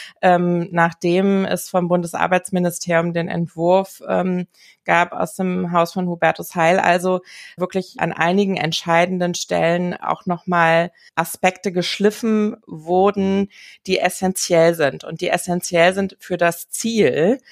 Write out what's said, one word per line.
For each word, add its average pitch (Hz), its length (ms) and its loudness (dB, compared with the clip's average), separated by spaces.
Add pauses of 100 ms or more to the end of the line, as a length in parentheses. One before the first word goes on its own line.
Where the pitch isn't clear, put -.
(220)
ähm, 175 500 2
nachdem 180 720 0
es - 260 -4
vom 180 200 -2
Bundesarbeitsministerium 175 1200 0
den 170 140 -4
Entwurf, 170 800 0
ähm, 180 400 -2 (380)
gab 175 280 2
aus - 220 -4
dem 180 360 -4
Haus 170 220 0
von 180 140 -4
Hubertus 170 480 -2
Heil, 175 240 4
also 180 420 2 (360)
wirklich 185 420 -6
an 165 120 -2
einigen 190 460 0
entscheidenden 175 760 0
Stellen 175 600 -2
auch - 320 -6
nochmal 170 640 0 (240)
Aspekte 185 560 -2
geschliffen 208 840 0 (100)
wurden, 196 840 0 (380)
die 185 120 2
essentiell 175 760 2
sind 156 280 -2
und - 180 -12
die 175 80 -2
essentiell 175 640 0
sind 196 260 -4
für 180 180 -6
das 170 320 -2
Ziel, 196 720 2 (120)